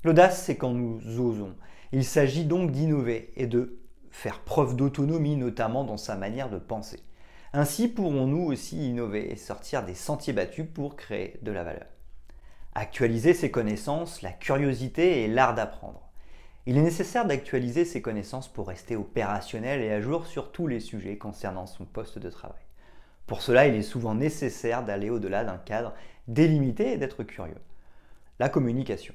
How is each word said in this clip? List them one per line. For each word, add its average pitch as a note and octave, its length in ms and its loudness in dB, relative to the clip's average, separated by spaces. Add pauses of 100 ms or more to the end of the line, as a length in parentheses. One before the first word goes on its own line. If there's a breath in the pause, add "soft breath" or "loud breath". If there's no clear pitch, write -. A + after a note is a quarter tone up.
L'audace, F3 400 8
c'est - 120 0
quand B2+ 160 0
nous A2+ 480 -2
osons. G#2 360 0 (360 loud breath)
Il C3+ 140 4
s'agit D3 400 4
donc E3+ 260 2
d'innover C3 640 0
et B2+ 120 -2
de A#2+ 320 0 (320)
faire - 280 -8
preuve B2+ 380 2
d'autonomie, D3 580 2
notamment A#2 480 0
dans G#2+ 140 -4
sa G#2 180 -6
manière A2+ 340 -4
de G2 80 -6
penser. G#2 420 -8 (520 soft breath)
Ainsi D3+ 380 4
pourrons-nous D#3 560 2
aussi D3 440 -2
innover A2+ 400 -2
et A#2 60 -6
sortir - 480 -6
des F2+ 120 -8
sentiers - 360 -4
battus G2+ 420 -2
pour C#3+ 220 -6
créer - 460 -6
de A2 100 -6
la F#2 140 -4
valeur. D#2 220 -8 (880 soft breath)
Actualiser A#2 580 4
ses E3+ 180 2
connaissances, B2 720 -2
la F#2 100 -8
curiosité C#3 920 2
et G#2+ 40 2
l'art A#2+ 260 6
d'apprendre. - 560 -6 (560 soft breath)
Il B2+ 120 4
est D3+ 60 8
nécessaire F3+ 420 2
d'actualiser C3+ 580 0
ses E3+ 180 -2
connaissances A#2 460 -6
pour G2 220 -6
rester F#2 260 -8
opérationnel A2 840 -2
et G#2+ 100 0
à G#2+ 80 2
jour D#3+ 280 -2
sur - 260 -6
tous E3+ 140 -2
les A#2+ 120 0
sujets G2+ 380 -8
concernant F#2+ 480 -8
son - 180 -12
poste - 360 -10
de F2 100 -8
travail. - 320 -12 (680 soft breath)
Pour G2+ 140 -4
cela, B2+ 260 8
il A#2+ 80 6
est G#2+ 60 0
souvent A2 340 -2
nécessaire B2 680 0
d'aller G2+ 240 -2
au-delà G#2 340 0
d'un F#2+ 140 -4
cadre A2 360 -4 (360 loud breath)
délimité D3+ 640 4
et - 40 -2
d'être C3 260 -4
curieux. F2 360 -10 (760 soft breath)
La C3 100 2
communication. B2 680 0